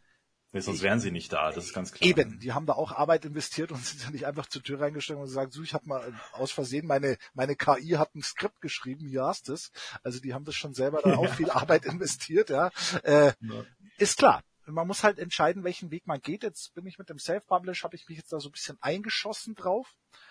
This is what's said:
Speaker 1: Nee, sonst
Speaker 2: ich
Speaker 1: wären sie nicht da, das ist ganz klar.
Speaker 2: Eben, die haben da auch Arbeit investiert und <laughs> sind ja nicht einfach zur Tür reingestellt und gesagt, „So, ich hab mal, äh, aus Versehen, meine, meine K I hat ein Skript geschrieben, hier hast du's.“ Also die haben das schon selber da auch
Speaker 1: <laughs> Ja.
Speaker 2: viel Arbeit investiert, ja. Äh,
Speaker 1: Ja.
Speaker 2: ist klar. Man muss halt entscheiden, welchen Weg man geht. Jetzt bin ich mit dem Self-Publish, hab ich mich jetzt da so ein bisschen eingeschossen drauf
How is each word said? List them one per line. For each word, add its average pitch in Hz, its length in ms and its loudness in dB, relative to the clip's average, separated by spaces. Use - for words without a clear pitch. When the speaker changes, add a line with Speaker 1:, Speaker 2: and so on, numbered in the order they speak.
Speaker 1:
Nee, 98 60 -2
sonst 92 180 -4
Speaker 2:
ich 85 40 -6
Speaker 1:
wären 101 180 4
sie 101 100 -2
nicht 87 220 -6
da, 78 180 2
das 85 140 -8
ist - 80 -14
ganz 92 200 -6
klar. - 160 4
Speaker 2:
Eben, 120 320 4
die 120 120 -6
haben 147 140 -4
da 143 80 2
auch 147 180 -4
Arbeit 156 320 2
investiert 151 480 -6
und 139 60 -8
<laughs> 120 80 -10
sind 147 160 -10
ja 120 80 -8
nicht 139 160 -6
einfach 147 200 -6
zur 135 160 -10
Tür 139 180 -6
reingestellt 147 380 -4
und 143 60 -8
gesagt, 131 280 -4
„So, 147 100 -12
ich 156 120 -8
hab - 120 -6
mal, 131 220 -6
äh, 110 280 -16
aus 135 160 -2
Versehen, 143 340 -4
meine, 139 300 2
meine 135 220 0
K 139 220 4
I 160 180 0
hat 151 180 2
ein 147 80 -14
Skript - 380 -6
geschrieben, 143 460 -8
hier 131 180 -2
hast 175 240 -2
du's.“ 143 240 -8
Also 123 180 -6
die 127 140 -8
haben 139 100 -8
das 151 100 -8
schon 139 200 -6
selber 139 280 2
da 190 120 8
auch 160 160 4
Speaker 1:
<laughs> - 0 -
Ja. - 60 -4
Speaker 2:
viel 147 140 2
Arbeit 135 360 4
investiert, 175 640 0
ja. 156 200 4
Äh, 147 380 8
Speaker 1:
Ja. 113 260 -8
Speaker 2:
ist - 200 2
klar. - 240 8
Man 165 200 -2
muss 196 160 -4
halt 208 160 4
entscheiden, 175 460 0
welchen 175 260 -6
Weg 160 160 -10
man 147 140 -4
geht. - 240 -6
Jetzt - 300 -10
bin 175 120 -14
ich 185 120 -16
mit 196 100 -18
dem 151 100 -12
Self-Publish, 180 640 0
hab 170 120 -6
ich - 140 -16
mich 160 100 -14
jetzt - 140 -14
da 160 60 -2
so 143 100 -10
ein 143 40 -20
bisschen - 280 -10
eingeschossen 208 760 -4
drauf 196 400 -2